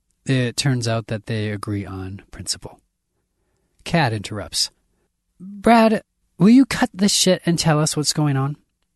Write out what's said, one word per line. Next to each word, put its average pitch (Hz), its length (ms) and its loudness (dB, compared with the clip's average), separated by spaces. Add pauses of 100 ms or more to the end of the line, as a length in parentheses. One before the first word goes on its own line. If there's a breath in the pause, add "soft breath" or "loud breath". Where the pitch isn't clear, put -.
(260)
it 127 320 -2
turns 123 300 -2
out 113 200 -2
that 110 200 -8
they 107 240 -4
agree 104 340 -6
on 95 460 -12
principle. - 480 -12 (1040)
Kat 147 300 0
interrupts. 98 580 -8 (680)
"Brad, 214 640 2 (360)
will 180 100 6
you 254 160 8
cut - 260 -2
this 196 220 0
shit - 320 2
and 160 140 0
tell 151 200 2
us 156 160 -2
what's 147 180 -2
going 147 220 0
on?" 139 220 -2 (380)